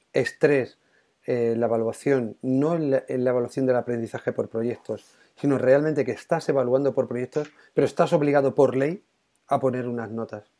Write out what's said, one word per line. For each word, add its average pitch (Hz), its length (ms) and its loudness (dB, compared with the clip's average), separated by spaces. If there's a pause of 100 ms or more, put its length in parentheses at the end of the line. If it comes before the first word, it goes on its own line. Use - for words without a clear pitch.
(120)
estrés, 139 640 0 (480)
eh, 117 300 0
la 117 100 0
evaluación, 113 760 0
no 135 320 0
en 156 160 -2
la, 131 180 0
en 127 160 -2
la 127 60 2
evaluación 123 340 -2
del 127 120 2
aprendizaje 117 560 -4
por 110 180 -4
proyectos, 113 540 -6 (320)
sino 139 200 0
realmente 139 480 2
que 123 80 -4
estás - 360 -4
evaluando 135 460 2
por 127 140 0
proyectos, 127 420 -6 (240)
pero 135 120 4
estás - 260 0
obligado 143 420 2
por 131 220 4
ley 151 260 -2 (460)
a 139 100 0
poner 127 300 -2
unas 117 220 -8
notas. 110 340 -10 (160)